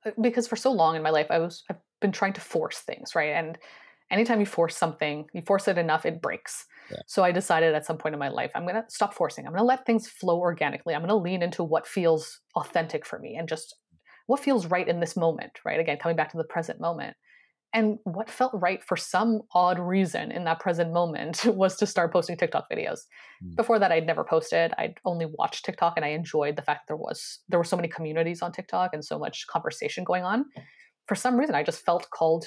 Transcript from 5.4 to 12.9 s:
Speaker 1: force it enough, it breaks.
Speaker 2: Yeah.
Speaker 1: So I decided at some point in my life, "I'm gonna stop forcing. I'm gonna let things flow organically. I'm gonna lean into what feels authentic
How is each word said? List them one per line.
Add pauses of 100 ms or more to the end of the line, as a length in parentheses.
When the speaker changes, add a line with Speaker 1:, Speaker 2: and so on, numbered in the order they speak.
Speaker 1:
force
it
enough,
it
breaks. (240)
Speaker 2:
Yeah.
Speaker 1:
So
I
decided
at
some
point
in
my
life,
"I'm
gonna
stop
forcing.
I'm
gonna
let
things
flow
organically.
I'm
gonna
lean
into
what
feels (140)
authentic